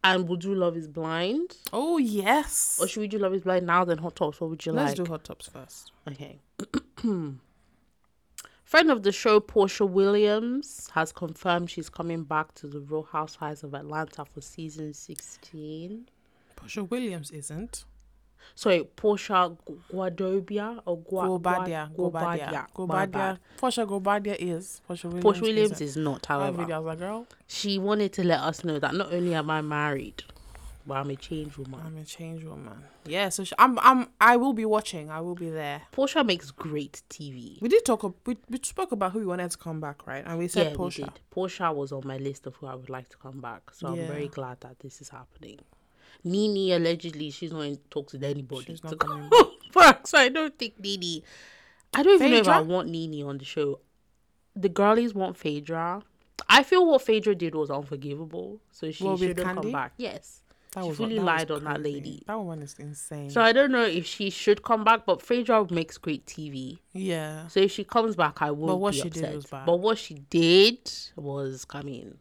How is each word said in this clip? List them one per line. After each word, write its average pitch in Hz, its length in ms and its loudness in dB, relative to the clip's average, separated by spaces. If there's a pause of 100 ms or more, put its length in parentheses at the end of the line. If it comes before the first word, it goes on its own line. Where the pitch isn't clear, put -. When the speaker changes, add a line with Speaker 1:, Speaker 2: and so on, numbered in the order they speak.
Speaker 1:
And 185 260 4
we'll 175 100 -2
do 196 160 -4
Love 175 220 0
is 160 120 -8
Blind. 165 680 -4 (160)
Speaker 2:
Oh, 311 260 0
yes. 226 800 0
Speaker 1:
Or 190 80 2
should 214 120 -6
we 208 80 -4
do 208 100 -4
Love 190 160 0
is 185 80 -2
Blind 180 240 0
now, 175 180 4
then 170 140 0
hot 165 180 -8
tops? 151 240 -2
What 160 100 -4
would 160 140 -10
you 160 80 -2
Speaker 2:
Let's 277 240 0
Speaker 1:
like? 175 100 -4
Speaker 2:
do 170 60 -8
hot 160 120 -10
tops - 240 -18
first. - 440 -20 (160)
Speaker 1:
Okay. 143 300 -16 (640)
<clears throat> 170 320 -2 (1300)
Friend 320 260 6
of 226 120 2
the 196 100 2
show, 214 280 6
Portia 208 460 0
Williams, 208 1080 0
has 160 180 0
confirmed 175 580 -2
she's - 180 -10
coming 165 340 -6
back 156 320 -4
to - 120 -18
the 143 140 -12
Real 151 300 -6
Housewives 156 540 -8
of 147 100 -12
Atlanta 151 520 -8
for - 160 -18
season 156 500 -12
sixteen. 160 1120 -16 (480)
Speaker 2:
Portia - 300 -10
Williams 185 460 -8
isn't. 156 540 -12 (680)
Speaker 1:
Sorry, 180 300 2
Portia 196 680 0 (120)
Gu-, 160 160 -16 (100)
Guadobia 190 960 -4
or 175 140 -4
Gua-, 185 420 -2
Speaker 2:
Gobadia, 170 560 -2
Speaker 1:
Gua-, 175 140 0
Speaker 2:
Gobadia, 160 640 -4
Speaker 1:
Gobadia. 185 140 -6
My 185 180 0
Speaker 2:
Gobadia. 190 60 -8
Speaker 1:
bad. 190 260 -4 (180)
Speaker 2:
Portia 240 300 -2
Gobadia 202 520 0
is. 175 480 -6
Portia 175 220 -10
Williams 175 140 -6
Speaker 1:
Portia 196 200 4
Williams 214 300 2
Speaker 2:
isn't. - 140 -6
Speaker 1:
is 139 100 -6
not, 147 260 -2
Speaker 2:
That - 60 -14
Speaker 1:
however. 151 300 0
Speaker 2:
video, 165 180 -4
I - 40 -4
was 160 80 -6
like, 160 100 -8
"Girl." 214 280 -8 (200)
Speaker 1:
She 196 320 -4
wanted 202 360 0
to 190 100 -2
let 165 160 4
us 156 240 -4
know 156 140 -2
that 139 160 -2
not 180 200 -2
only 175 200 0
am 156 160 -2
I 156 120 0
married, 147 600 -4 (640)
but 139 80 -8
I'm 139 160 -4
a 135 60 -8
changed 151 420 -10
woman. 131 260 -14
Speaker 2:
I'm 160 140 -12
a 156 60 -14
changed 165 400 -14
woman. 113 400 -16 (200)
Yeah, 185 240 -2
so 190 160 -6
she, - 140 -10
I'm, 247 220 8
I'm, 254 280 6 (120)
I 240 160 8
will 240 180 4
be 220 100 -2
watching. 214 460 -2
I 156 100 -8
will 175 140 -6
be 175 160 -8
there. 151 320 -8 (100)
Speaker 1:
Portia 277 320 0
makes 180 260 -2
great 147 600 -8
T 147 200 -14
V. 123 300 -16
Speaker 2:
We 226 80 -2
did 440 160 6
talk 220 200 2
ab-, 185 100 -6 (100)
we, 247 140 -6 (100)
we 254 140 -8
spoke 370 300 -6
about 196 200 -2
who 214 60 -4
we 214 80 -4
wanted 180 240 -4
to - 80 -10
come 160 220 -10
back, 147 260 -12
right? 135 200 -10
And 165 120 -6
we 175 100 -4
said 170 220 2
Speaker 1:
Yeah, 147 60 -8
Speaker 2:
Portia. 180 260 -8
Speaker 1:
we - 60 -10
did. - 120 -20 (100)
Portia 180 420 -2
was 139 200 -6
on 135 140 -10
my 135 100 -8
list 135 300 -8
of 127 100 -14
who 143 100 -16
I 131 80 -12
would 127 140 -16
like 131 220 -12
to - 80 -20
come 135 220 -18
back. 117 340 -16
So - 140 -10
I'm 170 80 -6
Speaker 2:
Yeah. 165 100 -8
Speaker 1:
very 147 220 -8
glad 127 340 -12
that 127 180 -20
this 139 220 -20
is - 80 -20
happening. 123 480 -20 (680)
Nene, 196 480 2
allegedly, 165 580 -2
she's 160 220 -10
not 160 80 -8
in 143 160 -6 (140)
talks 143 220 -8
with 135 120 -10
anybody 139 400 -6
Speaker 2:
She's 165 160 -14
Speaker 1:
to - 80 -14
Speaker 2:
not 156 100 -10
Speaker 1:
come - 320 -6
Speaker 2:
coming 466 220 10 (100)
Speaker 1:
<laughs> - 120 -20
back. 339 320 10
So 320 120 4
I 262 100 8
don't 302 300 -2
think 226 220 -8
Nene, 180 420 -6 (720)
I 285 80 4
don't 381 120 10
even 294 180 8
know 240 60 8
if 202 100 4
I 170 100 8
Speaker 2:
Phaedra? 160 160 0
Speaker 1:
want 180 140 0
Nene 160 360 -6
on 139 140 -6
the 135 60 -12
show. 143 340 -4 (800)
The 190 120 -2
girlies 214 460 4
want 185 220 -4
Phaedra. 165 680 -6 (460)
I 240 160 10
feel 370 220 8
what 277 160 6
Phaedra 214 340 2
did 160 180 -4
was 151 160 -2
unforgivable. 151 880 -8 (140)
So 160 180 -8
she 180 140 -8
Speaker 2:
What, 190 160 0
with 180 80 2
Speaker 1:
shouldn't 180 180 -2
Speaker 2:
Kandi? 180 160 -4
Speaker 1:
come 143 100 -4
back. 135 240 -6
Yes. - 440 -12 (320)
Speaker 2:
That 185 100 -8
Speaker 1:
She 175 60 -4
Speaker 2:
was, 151 100 -6
Speaker 1:
fully 220 160 -2
Speaker 2:
that 214 60 0
was 185 60 0
Speaker 1:
lied 160 260 0
on 147 120 -6
that 147 160 -4
Speaker 2:
crazy. 147 140 -4
Speaker 1:
lady. 139 320 -12
Speaker 2:
That 214 120 -6
woman 165 240 -8
is 143 180 -16
insane. 147 500 -12
Speaker 1:
So 233 100 2
I 226 120 8
don't 269 180 6
know 247 140 4
if 175 200 -2
she - 260 -6
should 208 340 2
come 226 200 0
back, 226 220 6
but 175 160 0
Phaedra 226 500 2
makes 165 260 -4
great - 280 -6
T 151 240 -12
V. 131 280 -10 (160)
Speaker 2:
Yeah. 160 520 -6
Speaker 1:
So 190 140 2
if 196 100 6
she 196 140 -6
comes 226 320 0
back, 156 260 0
I 147 80 0
will 147 160 -2
Speaker 2:
But 185 120 2
what 202 160 0
Speaker 1:
be - 80 0
Speaker 2:
she 170 60 -4
Speaker 1:
upset. 160 220 -6
Speaker 2:
did 151 60 -8
was 143 100 -12
bad. 135 200 -8
Speaker 1:
But 170 100 4
what 214 220 4
she - 160 -14
did 170 800 4 (240)
was, 139 540 -8
I 143 120 -12
mean 131 380 -14